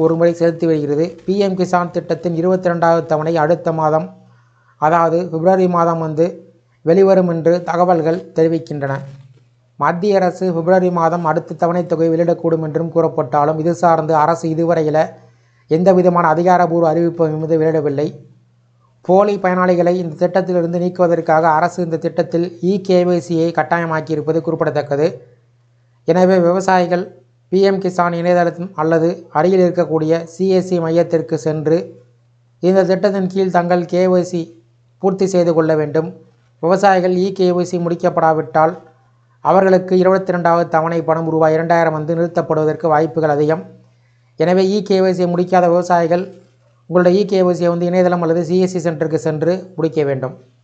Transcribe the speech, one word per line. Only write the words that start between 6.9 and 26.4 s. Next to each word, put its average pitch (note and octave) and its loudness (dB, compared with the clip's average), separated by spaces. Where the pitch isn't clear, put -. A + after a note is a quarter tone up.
வெளிவரும் F#3+ 4
என்று E3 2
தகவல்கள் E3+ 0
தெரிவிக்கின்றன. D#3 -2
மத்திய F3 -2
அரசு F#3 -2
பிப்ரவரி F3+ 2
மாதம் E3+ -2
அடுத்த D#3+ -2
தவணைத் E3+ -2
தொகை E3 0
வெளியிடக்கூடும் E3 0
என்றும் D#3+ -4
கூறப்பட்டாலும், D#3 0
இது E3 0
சார்ந்து D#3+ 2
அரசு D#3+ 0
இதுவரையில D#3+ 0
எந்த F3+ 2
விதமான F3 2
அதிகாரபூர்வ E3+ 2
அறிவிப்பும் E3 -2
வந்து D#3+ 0
வெளியிடவில்லை. D3+ -2
போலி G3+ 2
பயனாளிகளை F3+ 2
இந்த F3 -4
திட்டத்திலிருந்து F3 -2
நீக்குவதற்காக E3+ 0
அரசு D#3+ 0
இந்த D#3+ -4
திட்டத்தில் E3 -4
இ F#3+ 0
கே F3+ 2
ஒய் F3+ 0
சி E3+ -4
யை E3 0
கட்டாயமாக்கியிருப்பது D#3+ -2
குறிப்பிடத்தக்கது. D3+ -2
எனவே, F#3 2
விவசாயிகள் F3+ 0